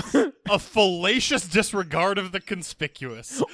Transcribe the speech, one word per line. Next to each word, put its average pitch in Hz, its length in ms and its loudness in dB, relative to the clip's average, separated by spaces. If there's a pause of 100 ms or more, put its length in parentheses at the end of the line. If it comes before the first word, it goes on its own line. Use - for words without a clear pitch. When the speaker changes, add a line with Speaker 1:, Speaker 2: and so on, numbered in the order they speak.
(140)
Speaker 1:
<laughs> 285 180 4 (200)
Speaker 2:
A 202 80 4
fallacious 202 880 2
disregard 185 720 0
of 185 120 -6
the 185 80 -6
conspicuous. 151 1000 -8 (140)